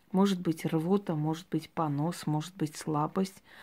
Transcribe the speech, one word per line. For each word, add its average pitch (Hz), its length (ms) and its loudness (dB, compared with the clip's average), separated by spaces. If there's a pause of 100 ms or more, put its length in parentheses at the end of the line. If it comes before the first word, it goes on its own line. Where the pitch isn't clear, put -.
(120)
может 196 280 4
быть 170 260 -2
рвота, 170 500 2
может 156 340 -2
быть 156 200 -2
понос, 156 580 -2
может 151 280 -2
быть 151 200 -4
слабость. 160 680 -2 (220)